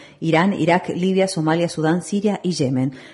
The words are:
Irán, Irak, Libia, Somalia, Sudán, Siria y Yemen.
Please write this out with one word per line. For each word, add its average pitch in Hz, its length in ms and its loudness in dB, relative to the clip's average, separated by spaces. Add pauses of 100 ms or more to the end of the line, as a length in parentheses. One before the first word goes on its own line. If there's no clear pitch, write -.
(200)
Irán, 165 320 2
Irak, 165 380 0
Libia, 190 360 0
Somalia, 165 420 0
Sudán, 160 340 0
Siria 202 400 -2
y 180 100 0
Yemen. 135 400 0 (220)